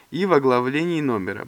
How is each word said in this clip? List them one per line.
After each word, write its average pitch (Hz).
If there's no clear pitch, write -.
и 180
в 185
оглавлении 139
номера. 104